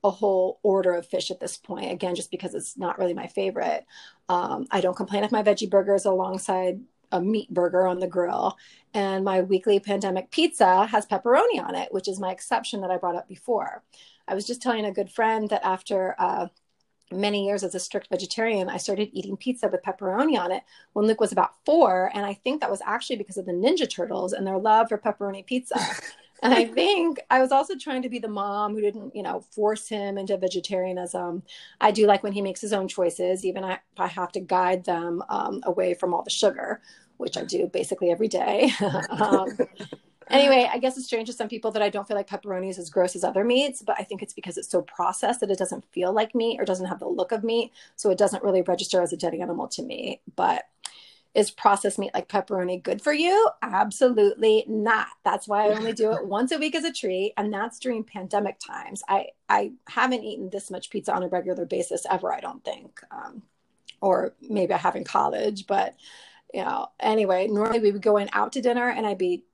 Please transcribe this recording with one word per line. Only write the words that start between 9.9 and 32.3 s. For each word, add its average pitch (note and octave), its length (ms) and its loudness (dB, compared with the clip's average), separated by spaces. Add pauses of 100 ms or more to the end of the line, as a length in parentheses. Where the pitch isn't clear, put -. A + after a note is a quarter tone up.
pizza G#3+ 560 6
has G#3+ 200 0
pepperoni C4 560 4
on F3+ 120 -6
it, - 180 -6
which F#3+ 160 -4
is F#3 100 -6
my F#3+ 140 -4
exception A3+ 480 -4
that F#3 100 -6
I F#3 60 0
brought F3 200 -2
up F3 120 -8
before. - 540 -4 (440)
I - 80 -4
was G3+ 120 -4
just A#3+ 140 -6
telling A3+ 240 -2
a G3+ 80 -2
good G3 180 -4
friend A3 400 0
that - 140 0
after, F#3 540 -2
uh, F#3 300 -2 (640)
many G#2 340 -2
years G3 160 0
as F#3 140 -6
a - 20 -4
strict - 300 -6
vegetarian, F#3+ 600 -2
I F3+ 100 -6
started G#3 340 -2
eating G3 240 -8
pizza B3 320 -2
with F3+ 140 -2
pepperoni G#3 540 0
on F3 140 0
it F#3+ 140 -2 (280)
when G#3 140 2
Luke A3 140 2
was G#3+ 100 4
about F#3+ 220 2 (120)
four. F#3+ 480 6
And G3+ 140 -4
I G3+ 80 -6
think C#4 260 -4
that - 100 -2
was G3 140 -4
actually B3 320 -4
because G3+ 220 -10
of F3+ 80 -8
the F3+ 60 -4
Ninja C4 360 2
Turtles F#3 440 -4
and G3 120 -4
their F#3+ 140 -2
love A3 300 4
for G#3+ 100 -2
pepperoni G3 480 -4
pizza. B3+ 320 -2
<laughs> F#3+ 80 -2 (560)
And B3 100 6
I - 120 6
think E4+ 540 2 (120)
I B3+ 100 8
was C4 100 4
also D4 260 2
trying C4 260 -4
to B3+ 60 -6
be B3 100 -6
the A3 100 -6
mom G#3 460 -2
who G#3+ 60 -4
didn't, G#3 360 -2
you - 60 -8
know, F3+ 180 -4 (120)
force G#3+ 360 0
him G3+ 300 -4
into F#3+ 180 -2
vegetarianism. F3+ 1040 -4 (380)
I G#3+ 100 6
do G#3 160 6
like G3+ 160 6
when G#3 100 -4